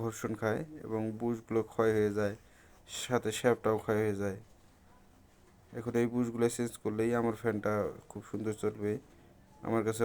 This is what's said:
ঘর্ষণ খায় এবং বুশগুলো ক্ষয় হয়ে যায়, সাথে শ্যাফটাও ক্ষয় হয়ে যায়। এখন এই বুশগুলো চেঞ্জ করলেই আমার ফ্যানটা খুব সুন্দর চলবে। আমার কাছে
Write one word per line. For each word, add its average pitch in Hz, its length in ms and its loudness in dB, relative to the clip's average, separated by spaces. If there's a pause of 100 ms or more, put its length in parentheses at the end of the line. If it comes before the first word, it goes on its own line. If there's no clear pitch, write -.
ঘর্ষণ 113 400 -4
খায় 113 220 2 (240)
এবং 110 160 -2 (180)
বুশগুলো 113 400 0 (120)
ক্ষয় 113 240 4
হয়ে 107 220 4
যায়, 104 160 0 (720)
সাথে 117 340 0
শ্যাফটাও 113 440 2
ক্ষয় 107 200 2
হয়ে 107 200 0
যায়। 101 160 -4 (1400)
এখন 117 220 -6
এই 120 140 4
বুশগুলো 117 320 2 (100)
চেঞ্জ 120 160 -2 (100)
করলেই 110 280 0 (100)
আমার 113 200 0
ফ্যানটা 107 320 0 (380)
খুব 101 200 -10
সুন্দর 107 320 -4
চলবে। 104 300 -2 (760)
আমার 113 200 2
কাছে 110 180 0